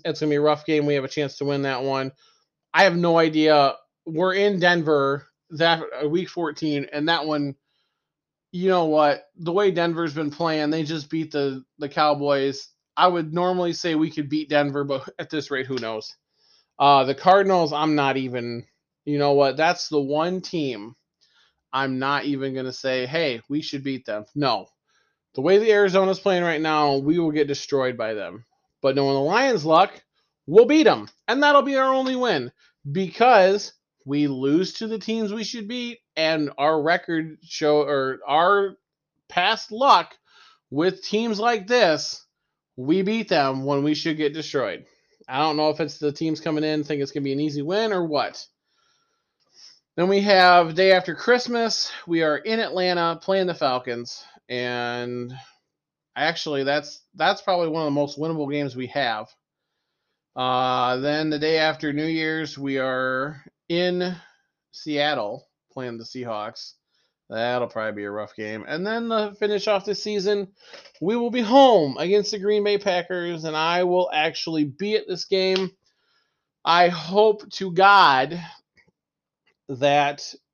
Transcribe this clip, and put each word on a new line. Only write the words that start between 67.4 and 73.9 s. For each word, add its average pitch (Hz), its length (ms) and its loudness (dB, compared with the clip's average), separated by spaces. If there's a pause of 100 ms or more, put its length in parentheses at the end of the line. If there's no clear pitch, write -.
probably 110 240 -6
be 104 120 -10
a 101 60 -8
rough 104 240 -10
game. 107 320 -10
And 165 180 -8
then 226 260 -6
to 214 280 -2
finish 208 300 -2
off 196 180 0
the 208 80 -4
season, 202 540 -4 (520)
we 190 140 -2
will 240 160 -2
be 247 100 -2
home 220 580 6
against 202 340 0
the 208 80 -6
Green 208 240 0
Bay 208 140 2
Packers, 175 640 -4
and 156 120 -6
I 170 280 0
will 180 280 2